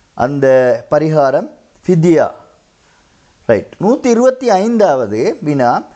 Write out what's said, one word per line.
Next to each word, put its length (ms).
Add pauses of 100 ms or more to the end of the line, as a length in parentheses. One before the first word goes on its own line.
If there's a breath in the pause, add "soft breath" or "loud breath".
(140 soft breath)
அந்த 320 (460)
பரிகாரம் 580 (360)
ஃபித்யா. 460 (1120 soft breath)
ரைட். 340
நூத்தி 260
இருபத்தி 440
ஐந்தாவது 920
வினா, 420 (120)